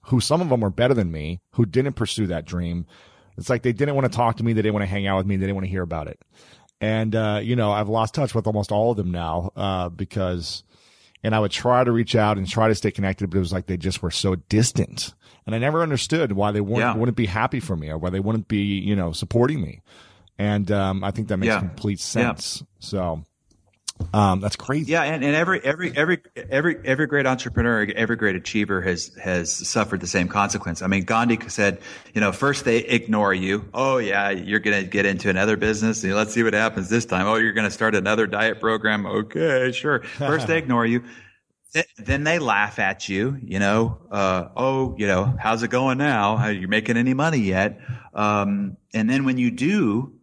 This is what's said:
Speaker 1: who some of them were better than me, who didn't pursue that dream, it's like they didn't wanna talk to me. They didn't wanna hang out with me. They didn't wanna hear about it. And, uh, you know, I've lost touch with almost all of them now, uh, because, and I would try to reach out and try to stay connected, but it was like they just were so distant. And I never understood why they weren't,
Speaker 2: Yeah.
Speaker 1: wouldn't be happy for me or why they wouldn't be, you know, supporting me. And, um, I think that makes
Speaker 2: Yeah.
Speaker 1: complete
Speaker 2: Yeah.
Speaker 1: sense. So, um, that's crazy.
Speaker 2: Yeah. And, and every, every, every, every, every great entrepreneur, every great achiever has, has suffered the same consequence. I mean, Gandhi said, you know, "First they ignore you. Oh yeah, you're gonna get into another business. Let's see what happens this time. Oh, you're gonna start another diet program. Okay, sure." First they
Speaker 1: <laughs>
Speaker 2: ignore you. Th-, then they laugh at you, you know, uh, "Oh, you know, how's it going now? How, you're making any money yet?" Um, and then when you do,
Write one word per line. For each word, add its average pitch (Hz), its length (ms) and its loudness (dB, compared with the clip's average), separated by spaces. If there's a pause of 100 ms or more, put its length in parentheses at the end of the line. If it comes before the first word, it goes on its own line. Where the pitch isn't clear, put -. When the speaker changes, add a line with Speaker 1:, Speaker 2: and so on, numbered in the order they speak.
Speaker 1:
who 123 180 2
some 160 180 2
of 180 80 0
them 123 140 2
were 101 80 2
better 123 240 2
than 95 180 2
me, 80 300 -6 (140)
who 120 100 4
didn't 127 280 0
pursue 107 340 -2
that 82 180 -4
dream, 87 400 -4 (500)
it's - 140 -10
like 123 140 0
they 123 100 2
didn't 143 220 0
wanna 135 140 2
talk 117 280 0
to 113 80 -4
me. 117 80 2
They 107 80 2
didn't 104 140 2
wanna 101 100 0
hang 98 220 -2
out 98 100 2
with 95 80 0
me. 98 100 0
They 95 120 0
didn't 98 80 -2
wanna 95 120 -4
hear 92 140 -4
about 82 260 -6
it. - 140 -16 (580)
And, 110 360 0
uh, 107 280 0
you 117 120 0
know, 107 160 2
I've 104 180 0
lost 110 240 0
touch 143 220 -2
with 110 100 0
almost 107 260 0
all 110 200 4
of 104 60 0
them 90 140 -2
now, 85 440 -4
uh, 92 340 -2
because, 90 720 -4 (600)
and 110 100 0
I 110 60 4
would 104 120 0
try 123 320 4
to 120 80 4
reach 113 240 2
out 107 220 4
and 95 100 -2
try 110 200 2
to 110 80 4
stay 101 160 0
connected, 95 380 -2
but 90 80 0
it - 20 4
was 90 140 -2
like 92 140 -4
they 92 100 -2
just 90 260 -4
were 85 80 -2
so 95 240 0
distant. - 800 0 (320)
And 107 100 -4
I 117 40 -2
never 151 220 0
understood 151 520 0
why 101 180 0
they 104 100 0
weren't, 104 180 -2
Speaker 2:
Yeah. 117 160 2
Speaker 1:
wouldn't 113 220 0
be 113 100 2
happy 110 340 0
for 95 160 -4
me 76 120 -6
or 78 80 -6
why 87 120 -2
they 95 100 -2
wouldn't 107 300 -2
be, 101 300 0
you 98 180 0
know, 85 160 -2
supporting 123 480 0
me. 65 200 -8 (560)
And, 104 340 0
um, 95 340 0
I 98 60 -2
think 107 180 -6
that 101 80 0
makes 110 160 2
Speaker 2:
Yeah. 98 60 2
Speaker 1:
complete 95 400 -4
Speaker 2:
Yeah. 120 340 0
Speaker 1:
sense. - 300 -10 (160)
So, 85 440 -4 (920)
um, 95 280 4
that's 101 140 -2
crazy. 151 360 -2
Speaker 2:
Yeah. 165 120 4
And, 147 200 -2
and 143 120 2
every, 170 280 2
every, 147 320 -2
every, 165 240 2 (300)
every, 151 340 2
every 131 240 0
great 139 200 0
entrepreneur, 117 580 0 (100)
every 113 200 0
great 107 200 0
achiever 95 460 -2
has, 87 300 -4 (100)
has 90 300 -2
suffered 101 500 -2
the 90 60 -8
same 90 200 0
consequence. 101 540 -2
I 92 60 -4
mean, 98 160 2
Gandhi 117 340 2 (100)
said, 98 320 0 (340)
you 107 80 -2
know, 98 100 2
"First 139 340 -2
they 117 140 4
ignore 107 540 0
you. 95 400 -2
Oh 131 240 0
yeah, 101 340 0
you're 98 280 -2
gonna 101 240 0
get 98 220 0
into 98 240 0
another 101 280 2
business. 107 460 0
Let's 104 300 0
see 117 100 2
what 110 100 2
happens 104 360 0
this 117 160 2
time. 95 220 0
Oh, 110 80 2
you're 110 180 2
gonna 107 180 0
start 110 240 0
another 104 320 2
diet 104 320 0
program. 107 460 0
Okay, 127 640 0
sure." 139 300 -2 (160)
First 139 300 0
they 165 100 2
Speaker 1:
<laughs> 160 60 -2
Speaker 2:
ignore 120 220 2
you. 120 180 2 (680)
Th-, 160 120 0 (120)
then 135 260 -2
they 165 160 2
laugh 104 400 0
at 98 280 0
you, 113 360 -2
you 92 160 -4
know, 110 400 2 (120)
uh, 92 460 0
"Oh, 131 400 0
you 104 100 0
know, 98 320 2
how's 113 240 0
it 110 60 -2
going 127 300 2
now? 110 380 2
How, 110 120 0
you're 92 180 -4
making 110 300 0
any 127 160 2
money 147 260 2
yet?" 98 400 0 (340)
Um, 101 640 0 (160)
and 110 160 2
then 135 140 2
when 131 140 0
you 123 140 2
do, 131 720 0